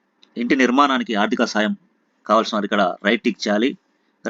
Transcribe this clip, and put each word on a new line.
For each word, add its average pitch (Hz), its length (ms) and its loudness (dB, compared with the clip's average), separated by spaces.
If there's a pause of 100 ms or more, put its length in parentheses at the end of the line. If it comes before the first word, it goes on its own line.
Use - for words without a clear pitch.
(440)
ఇంటి 135 200 0
నిర్మాణానికి 123 600 2
ఆర్థిక 110 300 0
సాయం 107 220 0 (540)
కావాల్సిన 107 280 0
వారు 101 140 -4
ఇక్కడ 104 120 2 (240)
రైట్ 110 200 0
టిక్ - 180 -4
చేయాలి. 107 260 0 (580)